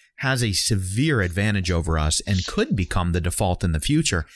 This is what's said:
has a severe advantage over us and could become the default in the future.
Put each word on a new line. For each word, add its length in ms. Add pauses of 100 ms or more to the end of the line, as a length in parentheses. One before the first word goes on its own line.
(180)
has 260
a 80
severe 680
advantage 500
over 280
us 220
and 260
could 300
become 360
the 80
default 440
in 80
the 80
future. 440 (120)